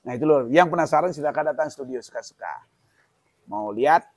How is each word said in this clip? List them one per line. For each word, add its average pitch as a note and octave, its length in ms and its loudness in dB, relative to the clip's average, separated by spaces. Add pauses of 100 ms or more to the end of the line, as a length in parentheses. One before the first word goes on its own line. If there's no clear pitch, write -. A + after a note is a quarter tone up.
Nah, B2 80 -10
itu B2 140 -4
loh. C#3 240 4
Yang E3+ 240 6
penasaran, D#3+ 400 2
silakan D3 400 -2
datang D3+ 160 -2
studio B2+ 320 -10
Suka-Suka. - 640 -14 (800)
Mau G#2+ 260 -8
lihat, C#3 460 2